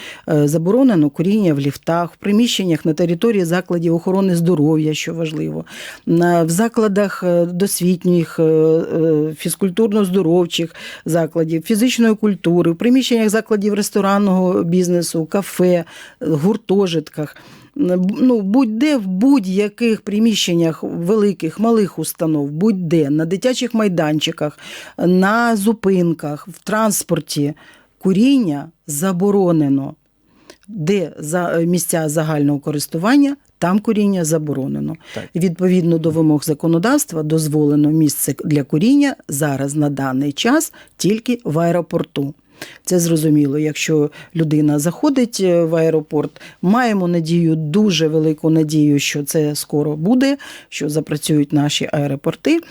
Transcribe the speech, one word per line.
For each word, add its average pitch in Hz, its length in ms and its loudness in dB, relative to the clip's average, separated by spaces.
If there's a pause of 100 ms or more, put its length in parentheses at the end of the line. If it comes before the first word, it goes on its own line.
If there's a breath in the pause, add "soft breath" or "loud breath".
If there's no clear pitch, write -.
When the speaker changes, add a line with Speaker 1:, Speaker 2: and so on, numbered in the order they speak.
(280 loud breath)
Speaker 1:
е, 147 200 2
заборонено 170 640 2
куріння 185 440 0
в 139 60 -2
ліфтах, 165 520 -4
в - 40 -20
приміщеннях 202 680 0
на 160 100 0
території 180 500 0
закладів 170 500 -2
охорони 185 420 0
здоров'я, 156 580 2
що 165 200 -8
важливо, 156 500 -6 (420 loud breath)
на, 170 380 2
в 160 60 -2
закладах, 208 720 0
е, 175 240 2
досвітніх, 175 920 0
е, 170 40 2
е, 160 960 2
фізкультурно-здоровчих 180 1400 0 (300 loud breath)
закладів, 160 580 -2
фізичної 226 520 2
культури, 175 560 0
в 165 60 -2
приміщеннях 240 520 2
закладів 208 460 0
ресторанного 196 880 0
бізнесу, 170 640 0
кафе, 180 580 0 (360 loud breath)
е, - 60 -8
гуртожитках. 165 1080 -2 (400 loud breath)
Н-, 180 200 0
б-, 185 240 0
ну, 254 200 4
будь-де, 233 560 0
в 208 100 -4
будь-яких 208 920 0
приміщеннях 190 800 0
великих, 190 800 -2
малих 220 380 2
установ, 156 520 -2
будь-де, 165 600 0
на 156 140 0
дитячих 240 500 -2
майданчиках, 160 840 0 (400 loud breath)
на 202 580 2
зупинках, 180 920 -2
в - 160 -20
транспорті 165 920 -2 (440 loud breath)
куріння 190 720 2 (180)
заборонено. 170 1080 0 (760 loud breath)
Де 190 500 -2
за-, 170 420 -2
е, 170 60 0
місця 170 420 0
загального 147 500 0
користування, 208 800 0 (220)
там 180 200 2
куріння 202 460 0
заборонено. 147 720 -4 (180 loud breath)
Speaker 2:
Так. - 100 -10 (100)
Speaker 1:
Відповідно 180 640 2
до 160 120 0
вимог 156 340 2
законодавства 165 800 0
дозволено 151 680 2
місце 151 440 0 (100)
для 147 200 0
куріння 262 520 2 (120)
зараз 143 460 -2
на 147 160 0
даний 139 420 -2
час 233 400 0 (240 loud breath)
тільки 220 480 -2
в 147 140 -2
аеропорту. 165 760 -2 (500 loud breath)
Це 180 140 0
зрозуміло, 151 600 2
якщо 151 520 0 (260 loud breath)
людина 151 420 2
заходить, 240 640 -2
е, 175 240 2
в 160 100 -2
аеропорт, 156 680 0 (220 loud breath)
маємо 208 460 2
надію, 170 480 0
дуже 160 520 0
велику 156 420 0
надію, 151 480 2
що 147 260 -4
це 147 300 -2
скоро 147 420 -4
буде, 254 400 0 (320 loud breath)
що - 200 -6
запрацюють 147 640 -2
наші 147 400 0
аеропорти, 151 680 -2 (100)